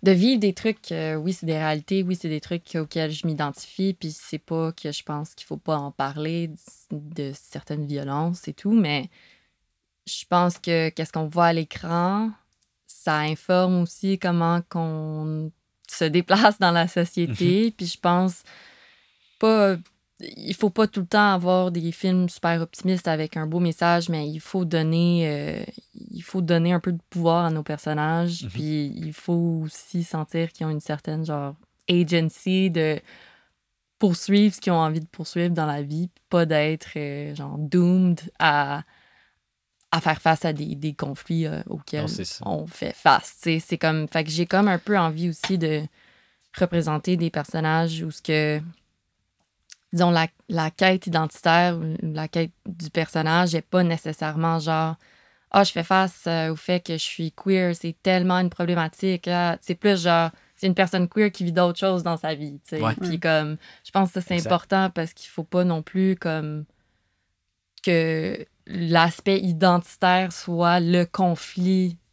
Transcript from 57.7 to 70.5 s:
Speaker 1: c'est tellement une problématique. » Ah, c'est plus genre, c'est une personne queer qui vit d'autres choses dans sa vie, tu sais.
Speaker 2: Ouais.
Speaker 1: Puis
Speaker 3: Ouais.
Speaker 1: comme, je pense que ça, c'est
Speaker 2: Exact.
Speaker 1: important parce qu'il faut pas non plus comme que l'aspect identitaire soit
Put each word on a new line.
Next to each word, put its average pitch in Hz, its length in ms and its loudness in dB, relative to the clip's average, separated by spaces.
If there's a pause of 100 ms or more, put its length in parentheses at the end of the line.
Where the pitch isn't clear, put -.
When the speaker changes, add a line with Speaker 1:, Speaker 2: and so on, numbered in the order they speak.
Speaker 1:
c'est 165 260 -8
tellement 185 380 4
une 180 100 2
problématique. » 175 800 -2
Ah, 175 320 0
c'est - 160 -4
plus 196 260 2
genre, 165 300 4 (240)
c'est - 100 -4
une 185 80 2
personne 180 340 2
queer 214 220 2
qui 185 140 -6
vit 175 80 -2
d'autres 175 260 2
choses 185 240 0
dans 165 140 -2
sa 156 180 -4
vie, 143 300 -10
tu - 120 -12
sais. - 60 -2
Speaker 2:
Ouais. 113 140 2
Speaker 1:
Puis 180 140 -4
Speaker 3:
Ouais. 160 80 -2
Speaker 1:
comme, 156 380 0 (280)
je - 80 -20
pense 190 160 4
que - 60 -8
ça, 180 120 -4
c'est 180 80 -2
Speaker 2:
Exact. 170 160 0
Speaker 1:
important 190 400 2
parce 165 220 -6
qu'il - 180 -20
faut 165 140 -8
pas 180 180 0
non 170 200 0
plus 190 340 0
comme 151 480 -4 (1200)
que 165 600 0 (220)
l'aspect 170 720 2
identitaire 180 920 2
soit 175 480 2